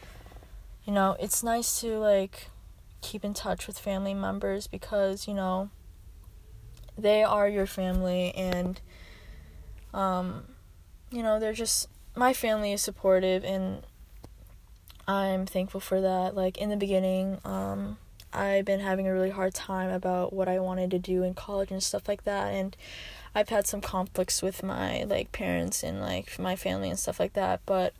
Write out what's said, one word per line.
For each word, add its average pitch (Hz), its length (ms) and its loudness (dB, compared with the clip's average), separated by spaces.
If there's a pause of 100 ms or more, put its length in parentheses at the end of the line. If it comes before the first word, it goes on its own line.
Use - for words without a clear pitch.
(840)
you 208 80 -2
know, 196 260 4
it's - 240 0
nice 233 380 0
to, 226 180 0
like, 202 500 4 (520)
keep - 240 -8
in 208 100 -2
touch 185 320 -2
with 202 120 -10
family 196 360 -2
members 196 540 -2
because, 196 580 0
you 208 80 -4
know, 190 340 0 (1300)
they 214 260 6
are 208 240 6
your 202 160 2
family, 185 680 0
and, 180 440 -2 (1160)
um, 185 500 0 (680)
you 240 120 -4
know, 220 180 4
they're 220 140 0
just, - 340 0 (260)
my 254 200 6
family 214 360 2
is 202 120 0
supportive, 190 600 4
and 190 380 -2 (1300)
I'm 196 380 2
thankful 190 340 -4
for 190 220 0
that. 185 340 2
Like, 185 220 0
in 208 100 -2
the 208 80 0
beginning, 190 720 2
um, 196 500 -4 (340)
I've 196 360 2
been 196 140 2
having 190 280 2
a 190 40 2
really 185 180 4
hard 190 240 0
time 185 340 -2
about 180 460 0
what 190 140 0
I 185 100 2
wanted 185 320 0
to 180 80 2
do 180 240 0
in 180 100 2
college 196 380 -2
and 190 120 -2
stuff - 260 -2
like 202 160 -2
that, 202 280 0
and 190 240 -2 (580)
I've 214 140 4
had 208 180 4
some 202 140 -4
conflicts - 640 0
with 190 200 -2
my, 190 420 0
like, - 280 0
parents 185 500 0
and, 92 160 -4
like, 90 400 -4
my 185 180 0
family 190 340 -2
and 185 80 -4
stuff - 200 -4
like 180 140 0
that, 185 320 0
but 185 360 2